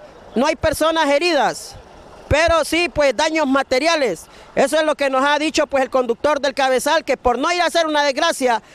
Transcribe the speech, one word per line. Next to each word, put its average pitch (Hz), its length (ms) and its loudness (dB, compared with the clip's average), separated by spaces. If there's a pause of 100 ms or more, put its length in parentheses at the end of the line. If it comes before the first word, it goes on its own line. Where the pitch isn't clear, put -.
(340)
no 247 120 2
hay 320 100 0
personas 320 520 0
heridas. 285 680 0 (520)
Pero 320 360 2
sí, 339 240 -2
pues, 269 280 0
daños 311 300 0
materiales. 269 800 0 (280)
Eso 269 220 2
es 311 80 2
lo 302 100 0
que 277 160 -2
nos 262 140 2
ha 294 140 2
dicho, 302 280 0
pues, 269 160 0
el 262 80 -4
conductor 262 500 0
del 269 140 -2
cabezal, 269 500 0
que 262 120 -2
por 240 220 0
no 311 140 0
ir 349 80 -2
a 339 60 2
hacer 330 200 0
una 294 180 0
desgracia, 269 580 0 (120)